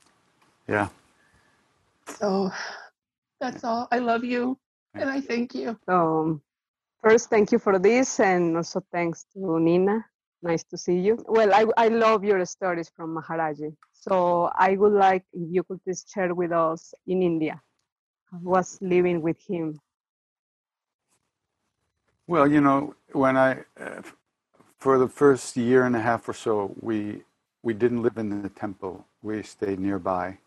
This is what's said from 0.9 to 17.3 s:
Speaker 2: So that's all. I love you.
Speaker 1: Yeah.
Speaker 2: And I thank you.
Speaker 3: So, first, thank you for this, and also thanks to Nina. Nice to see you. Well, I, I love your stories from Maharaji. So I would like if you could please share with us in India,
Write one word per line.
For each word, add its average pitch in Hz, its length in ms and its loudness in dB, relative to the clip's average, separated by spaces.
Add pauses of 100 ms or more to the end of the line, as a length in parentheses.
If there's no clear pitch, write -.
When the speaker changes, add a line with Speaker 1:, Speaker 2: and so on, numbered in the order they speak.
Speaker 2:
So 196 440 -2 (880)
that's 254 240 -8
all. 233 260 -4
I 240 80 0
love 233 260 -2
you. 247 320 -2 (380)
Speaker 1:
Yeah. - 80 -8
Speaker 2:
And 269 80 -4
I 269 100 -4
thank 240 340 -6
you. 254 320 -6
Speaker 3:
So, 160 540 0 (600)
first, 226 260 4
thank 208 240 2
you 240 60 4
for 190 200 2
this, 240 420 2
and 180 360 2
also 170 260 -6 (100)
thanks 170 420 -6
to 185 240 -2
Nina. 185 460 2 (380)
Nice 165 220 -2
to 175 140 -14
see 180 200 -2
you. 214 200 2 (100)
Well, 214 240 4
I, 220 140 6 (100)
I 233 120 4
love 220 360 2
your 196 200 2
stories 170 500 -6
from 160 220 -10
Maharaji. 156 580 -6 (180)
So 175 640 0
I 190 220 2
would 208 160 4
like 190 400 4
if 175 180 -8
you 175 140 0
could 190 180 -12
please 180 260 -10
share 180 260 -4
with 170 180 -2
us 165 420 -2 (120)
in 185 160 0
India, 156 380 -2 (680)